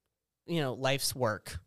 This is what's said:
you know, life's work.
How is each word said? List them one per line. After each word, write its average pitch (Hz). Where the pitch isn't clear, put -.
you 170
know, 131
life's 131
work. 113